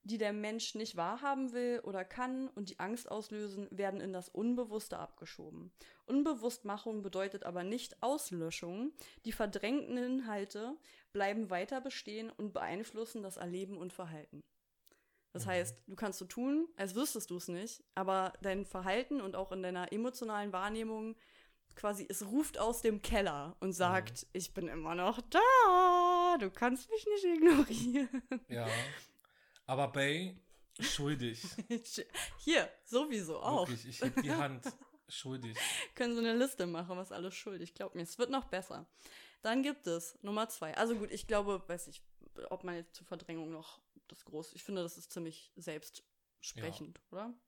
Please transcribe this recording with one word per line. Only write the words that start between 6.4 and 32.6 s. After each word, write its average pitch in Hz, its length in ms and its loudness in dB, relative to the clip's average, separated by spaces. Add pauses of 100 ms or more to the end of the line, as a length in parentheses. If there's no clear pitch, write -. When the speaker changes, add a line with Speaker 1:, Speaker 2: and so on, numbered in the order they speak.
Speaker 1:
bedeutet 190 400 -2
aber 175 220 -4
nicht 220 400 -6
Auslöschung. 190 880 -2 (320)
Die 226 80 -4
verdrängten 220 640 0
Inhalte 233 800 -2 (360)
bleiben 202 380 0
weiter 202 300 -2
bestehen 226 500 -8
und 214 220 -6
beeinflussen 220 720 -4
das 190 120 -8
Erleben 185 420 -6
und 175 140 -8
Verhalten. 156 520 -12 (880)
Das 175 120 -6
Speaker 2:
Mhm. 202 60 -2
Speaker 1:
heißt, 180 260 0 (120)
du 196 80 -12
kannst 202 240 -2
so 185 40 -6
tun, 285 520 0
als 196 180 -2
wüsstest 240 360 -2
du 175 60 -4
es 175 120 -8
nicht, 185 340 -6 (120)
aber 190 380 2 (100)
dein 196 220 0
Verhalten 208 560 0
und 190 160 -4
auch 190 160 -4
in 190 100 -4
deiner 180 300 -2
emotionalen 214 600 -2
Wahrnehmung 220 640 -2 (580)
quasi, 208 340 -2
es 196 180 -4
ruft 262 320 0
aus 226 220 2
dem 214 220 2
Keller 170 580 2
und 185 120 0
sagt, 175 500 2
Speaker 2:
Mhm. - 120 -14
Speaker 1:
„Ich 180 200 -4
bin 170 140 -2
immer 160 260 -4
noch 185 260 2
da, 359 1200 10
du 202 120 0
kannst 254 400 0
mich 440 160 -2
nicht 415 180 2
ignorieren.“ 277 1000 6 (260)
Speaker 2:
Ja, 120 180 -2 (1000)
aber 131 220 2
Bay, 151 500 0 (420)
schuldig. 135 640 0
Speaker 1:
<laughs> - 680 -6 (300)
Hier, 285 320 4 (160)